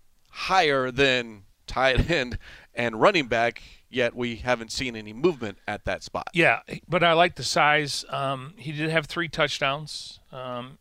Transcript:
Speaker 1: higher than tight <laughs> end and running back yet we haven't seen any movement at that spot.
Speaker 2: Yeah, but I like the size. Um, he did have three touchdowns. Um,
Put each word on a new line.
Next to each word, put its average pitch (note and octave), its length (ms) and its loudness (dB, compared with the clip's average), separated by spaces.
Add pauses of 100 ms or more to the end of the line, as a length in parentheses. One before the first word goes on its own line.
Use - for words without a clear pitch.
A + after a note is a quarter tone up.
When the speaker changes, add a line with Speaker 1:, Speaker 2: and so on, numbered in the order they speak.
(300)
Speaker 1:
higher C#3+ 640 2
than B2 500 2 (240)
tight C3 440 2
<laughs> - 0 -
end B2 280 -2 (380)
and A#2 240 -2
running E3 260 4
back A#2 340 0 (320)
yet A#2+ 240 0
we A#2+ 200 -4
haven't A#2 360 -2
seen B2 240 -6
any G#2+ 160 -12
movement B2 460 -2 (100)
at G#2 160 -6
that F#2 180 -4
spot. - 300 -8
Speaker 2:
Yeah, D#3+ 280 4 (280)
but E3+ 160 0
I E3+ 80 6
like E3 220 4
the C3 100 -10
size. D3 640 2
Um, C#3 480 -6
he C3 160 -10
did D3+ 180 -4
have D#3+ 160 0
three E3+ 220 -6
touchdowns. D3 880 -4 (140)
Um, B2+ 480 -12